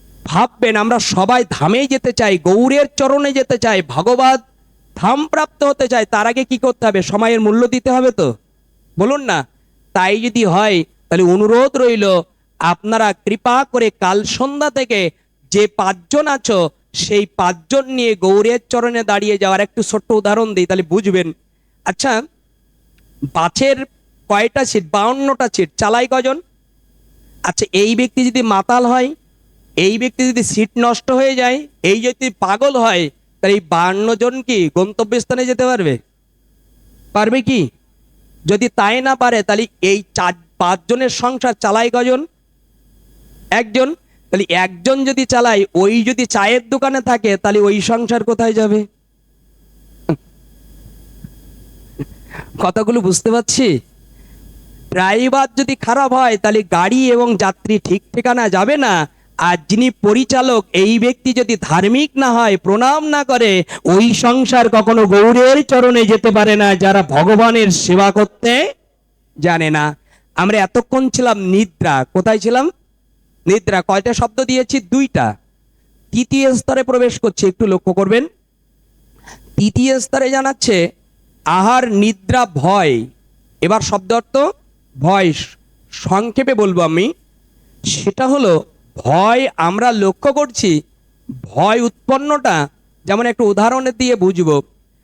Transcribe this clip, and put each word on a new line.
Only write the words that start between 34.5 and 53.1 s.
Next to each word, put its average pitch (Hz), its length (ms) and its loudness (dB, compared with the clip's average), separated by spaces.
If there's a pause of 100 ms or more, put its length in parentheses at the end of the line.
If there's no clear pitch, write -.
গন্তব্যস্থানে 226 720 -2
যেতে 254 180 -2
পারবে? 190 340 0 (1120)
পারবে 220 300 0
কি? 214 260 0 (800)
যদি 208 220 0
তাই 226 340 0
না 269 120 2
পারে, 240 280 0
তাহলে 214 240 -2 (140)
এই 196 220 0 (120)
চার 180 180 -2 (260)
পাঁচজনের 196 500 -2
সংসার 247 520 -4
চালায় 226 320 0
কজন? 254 340 0 (1200)
একজন। 240 440 -2 (360)
তাহলে 190 180 -2
একজন 185 560 -2
যদি 262 200 -2
চালায়, 233 400 2 (100)
ওই 208 280 2
যদি 240 240 -2
চায়ের 226 440 -2
দোকানে 269 300 -2
থাকে, 226 360 -2
তাহলে 208 240 0
ওই 202 200 2
সংসার 226 440 -2
কোথায় 226 280 0
যাবে? 214 340 0 (3750)
কথাগুলো 220 420 0
বুঝতে 185 300 -2